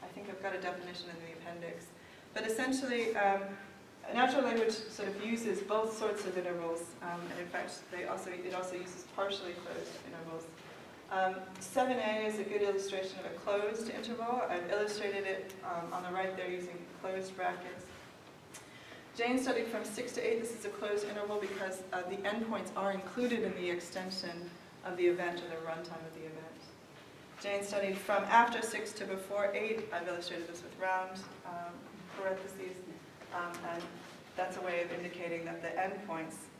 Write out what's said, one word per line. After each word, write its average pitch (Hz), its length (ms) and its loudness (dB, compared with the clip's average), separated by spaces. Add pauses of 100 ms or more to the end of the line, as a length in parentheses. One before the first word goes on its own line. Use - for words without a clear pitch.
I 180 40 -10
think 190 220 -8
I've 185 140 -6
got 190 120 0
a 185 40 -2
definition 180 500 -4
in 170 60 -8 (100)
the 165 140 -8
appendix. 170 480 -8 (460)
But 220 120 0
essentially, 240 680 4
um, 196 260 8 (720)
natural 262 300 8
language 226 300 6
sort - 340 -4
of 202 180 -2
uses 220 360 2
both 220 360 4
sorts 202 280 2
of 180 120 0
intervals, 170 440 0 (200)
um, 175 200 -2 (100)
and - 80 -4
in 180 80 -4
fact, - 320 -4 (120)
they 175 140 -4
also, - 260 -2
it 180 220 -4
also 185 220 -2
uses 180 300 -6 (100)
partially 196 380 0 (120)
closed 165 260 -6 (140)
intervals. 165 380 -6 (680)
Um, 190 240 6 (240)
seven 254 380 4
A 214 280 2
is 214 140 2
a 190 40 2
good 208 180 2
illustration 190 580 2
of 180 80 -6
a - 120 -4
closed 208 500 2
interval. 233 600 0
I've 175 220 0
illustrated 202 540 2
it, 190 280 -2 (100)
um, 170 300 -2
on 180 100 0
the 180 80 -2
right 190 240 2
there 180 140 -2
using 180 280 -2 (240)
closed 190 360 -2
brackets. 180 480 -2 (1300)
Jane 247 240 4
studied 240 280 2
from 214 180 -2
six - 280 -4
to - 80 0
eight. 226 200 4
This 226 160 -2
is - 80 -6
a 202 40 0
closed 208 380 0
interval 208 320 0
because, 190 440 -2 (100)
uh, 180 160 0
the 196 80 -2
endpoints 208 580 0
are 196 160 4
included 220 520 2
in 185 120 2
the 180 140 0
extension 175 800 -2 (360)
of 180 120 -2
the 175 80 6
event 175 340 6
or 165 100 -6
the 165 120 -4
runtime 165 440 -4
of 160 100 -8
the 160 60 -10
event. 156 380 -10 (800)
Jane 202 240 0
studied 196 340 2
from 196 280 4
after 226 360 10
six - 320 -2
to 196 120 -4
before 196 480 2
eight. 220 400 0
I've 170 140 -2
illustrated 175 400 -4
this 170 160 -8
with 180 180 -10
round, 185 380 2 (260)
um, 175 280 -6 (440)
parentheses, 190 600 -2 (560)
um, 175 200 -2 (200)
and 170 80 -2 (540)
that's 185 220 0
a 185 40 -4
way 175 200 2
of 170 120 0
indicating 170 520 -2
that 170 160 -4
the - 120 -2
endpoints 180 760 -2 (100)